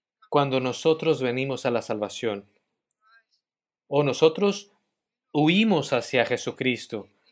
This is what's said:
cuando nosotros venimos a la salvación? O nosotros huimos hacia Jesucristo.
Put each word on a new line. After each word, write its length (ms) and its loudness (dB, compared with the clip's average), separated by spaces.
cuando 320 2
nosotros 600 0
venimos 440 -2
a 60 0
la 100 0
salvación? 640 -4
O 140 2
nosotros 680 2
huimos 580 2
hacia 340 0
Jesucristo. 840 -4